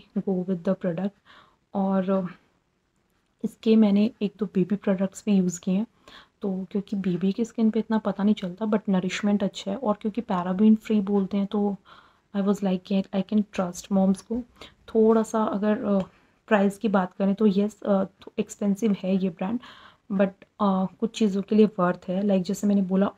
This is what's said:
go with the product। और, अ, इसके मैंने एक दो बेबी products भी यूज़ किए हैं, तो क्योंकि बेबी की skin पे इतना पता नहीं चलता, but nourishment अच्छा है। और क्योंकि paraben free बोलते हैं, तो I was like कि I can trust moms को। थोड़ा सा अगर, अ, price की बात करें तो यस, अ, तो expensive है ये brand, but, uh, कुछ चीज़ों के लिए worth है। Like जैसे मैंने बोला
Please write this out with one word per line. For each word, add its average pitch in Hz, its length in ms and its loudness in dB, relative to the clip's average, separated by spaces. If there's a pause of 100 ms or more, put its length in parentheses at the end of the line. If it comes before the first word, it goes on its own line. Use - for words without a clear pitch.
(300)
go 180 160 -2
with 185 180 -4
the 190 120 0
product। 185 340 -4 (640)
और, 190 360 0
अ, 190 160 0 (1160)
इसके 220 320 0
मैंने 208 360 4 (100)
एक 202 180 -4
दो 208 60 -4
बेबी 185 300 -2
products 190 500 -4
भी 202 120 2
यूज़ 180 220 0
किए 185 160 -2
हैं, 214 120 -2 (540)
तो 190 300 -6
क्योंकि 208 240 -6
बेबी 190 360 -2
की 226 140 -2
skin 220 240 0
पे 220 100 0
इतना 220 180 -2
पता 202 260 -4
नहीं 208 120 4
चलता, 180 300 -8
but 214 240 0
nourishment 190 540 0
अच्छा - 280 -6
है। 202 60 -6
और 214 240 -2
क्योंकि 220 200 -6
paraben 185 540 2
free 214 260 -2
बोलते 196 360 -2
हैं, 196 100 -2
तो 202 300 -2 (580)
I 202 40 -4
was 196 180 0
like 190 280 -2
कि 196 160 -2
I 190 220 -4
can 214 200 0 (120)
trust 180 360 -6
moms 190 300 2
को। 240 200 -6 (460)
थोड़ा 226 360 4
सा 220 200 -2
अगर, 214 420 -2
अ, 202 140 0 (480)
price 202 300 2
की 233 100 -4
बात 190 260 0
करें 196 220 0
तो 220 120 4
यस, 202 360 0
अ, 196 200 2
तो - 360 -14
expensive 208 520 -2
है 190 260 0
ये 185 120 0
brand, 190 300 -6 (520)
but, 196 180 2 (140)
uh, 190 420 0 (140)
कुछ - 180 -4
चीज़ों 202 240 0
के 214 140 -2
लिए 208 140 6 (100)
worth 175 280 0
है। 185 140 -2
Like 196 200 2
जैसे 196 260 -4
मैंने 202 140 2
बोला 190 360 0